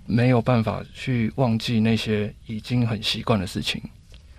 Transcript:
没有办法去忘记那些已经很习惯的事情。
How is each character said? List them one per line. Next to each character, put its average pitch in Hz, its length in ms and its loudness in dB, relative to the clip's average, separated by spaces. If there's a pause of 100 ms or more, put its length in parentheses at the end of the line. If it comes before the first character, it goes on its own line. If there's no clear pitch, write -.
没 120 220 2
有 123 140 6
办 120 200 2
法 98 200 -2 (100)
去 120 440 -2
忘 117 220 2
记 117 220 0
那 113 160 4
些 107 380 -2 (120)
已 107 140 -8
经 123 260 0
很 110 160 -2
习 110 200 -4
惯 113 160 2
的 90 80 -2
事 - 160 -6
情。 - 180 -4 (580)